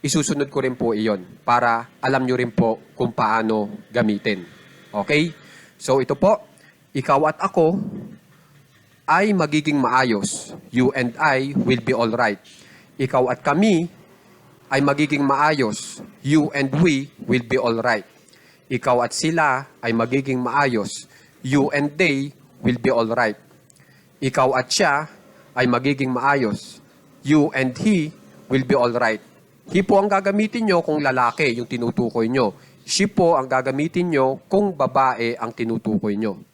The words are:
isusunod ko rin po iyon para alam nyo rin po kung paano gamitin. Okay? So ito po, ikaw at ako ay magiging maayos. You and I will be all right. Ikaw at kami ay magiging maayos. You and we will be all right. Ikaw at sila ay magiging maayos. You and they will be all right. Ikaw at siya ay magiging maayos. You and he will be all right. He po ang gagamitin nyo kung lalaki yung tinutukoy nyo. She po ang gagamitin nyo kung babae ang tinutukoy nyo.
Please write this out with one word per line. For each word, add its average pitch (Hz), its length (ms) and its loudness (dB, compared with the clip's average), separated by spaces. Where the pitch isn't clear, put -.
isusunod 143 480 -2
ko 135 160 -4
rin 127 160 -4
po 117 160 0
iyon 107 480 -4
para 120 560 0
alam 131 240 0
nyo 127 160 0
rin 123 160 -4
po 113 240 0
kung 120 160 -4
paano 107 800 -2
gamitin. 107 560 -2
Okay? 147 400 -2
So 135 240 0
ito 135 160 -2
po, 151 240 2
ikaw 139 320 0
at 156 160 -4
ako 170 320 2
ay 196 320 2
magiging 151 400 0
maayos. 123 800 0
You 127 240 2
and 123 240 -2
I 139 320 0
will 123 320 0
be 127 80 -2
all 117 180 0
right. 110 300 0
Ikaw 131 320 0
at 123 160 -4
kami 170 440 2
ay 135 80 2
magiging 143 440 0
maayos. 139 760 0
You 147 320 4
and 135 240 -2
we 147 320 2
will 123 160 0
be 127 160 -2
all 117 240 0
right. 113 240 -2
Ikaw 123 320 0
at 120 80 -6
sila 151 560 0
ay 117 80 -2
magiging 127 480 -2
maayos. 123 720 -2
You 139 320 0
and 147 240 -2
they 143 400 -2
will 123 160 0
be 123 160 0
all 113 160 2
right. 113 280 0
Ikaw 131 400 0
at 127 80 -4
siya 156 400 0
ay 127 80 0
magiging 131 480 0
maayos. 123 720 -2
You 143 320 4
and 131 240 0
he 180 320 0
will 131 160 0
be 139 80 4
all 120 160 2
right. 113 280 0
He 185 80 2
po 196 160 2
ang 196 160 4
gagamitin 208 560 0
nyo 175 160 4
kung 151 160 0
lalaki 127 560 0
yung 120 80 -6
tinutukoy 117 640 -2
nyo. 123 240 2
She 196 240 -2
po 170 320 4
ang 131 80 -6
gagamitin 143 640 -2
nyo 135 320 0
kung 196 320 0
babae 123 640 0
ang 117 160 -8
tinutukoy 110 640 -2
nyo. 104 160 -2